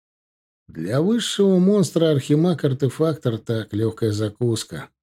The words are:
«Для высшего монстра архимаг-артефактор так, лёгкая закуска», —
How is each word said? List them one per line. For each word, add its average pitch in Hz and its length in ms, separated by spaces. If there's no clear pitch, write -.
«Для 85 320
высшего 196 580
монстра 180 520
архимаг-артефактор 147 1300
так, 113 340
лёгкая 110 380
закуска», — 107 800